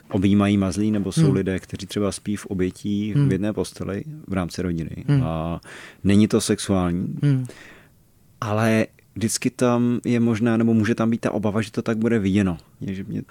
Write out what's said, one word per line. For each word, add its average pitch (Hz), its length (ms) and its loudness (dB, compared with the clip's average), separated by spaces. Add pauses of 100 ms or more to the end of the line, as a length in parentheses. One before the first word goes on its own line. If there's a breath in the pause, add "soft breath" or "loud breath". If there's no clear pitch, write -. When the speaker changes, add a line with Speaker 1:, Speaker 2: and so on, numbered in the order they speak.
(120)
Speaker 1:
objímají, 101 460 4
mazlí, 98 340 0
nebo 98 200 -2
jsou 160 140 2
Speaker 2:
Hmm. 120 80 6
Speaker 1:
lidé, 92 260 0
kteří - 280 -12
třeba 101 240 -2
spí - 240 -6
v - 100 -10
obětí 101 680 -2
Speaker 2:
Hmm. 143 160 4
Speaker 1:
v - 20 4
jedné 98 220 0
posteli 92 500 -6 (240)
v 95 60 -6
rámci 90 280 -4
rodiny. 85 460 -4
Speaker 2:
Hmm. 139 160 4
Speaker 1:
A 82 380 -4 (420 loud breath)
není 101 240 6
to 110 140 2
sexuální, 95 800 0
Speaker 2:
Hmm. 135 240 2 (960 loud breath)
Speaker 1:
ale 110 440 2 (300)
vždycky 113 340 -2
tam 120 560 2
je 120 140 2
možná, 117 380 2
nebo 113 160 4
může 110 220 2
tam 113 140 0
být 113 120 0
ta - 100 -2
obava, 107 300 0
že 104 100 -6
to 123 100 -6
tak 113 160 -2
bude 113 220 2
viděno. 95 380 2 (240)
Že 98 260 -8
mě 107 240 -6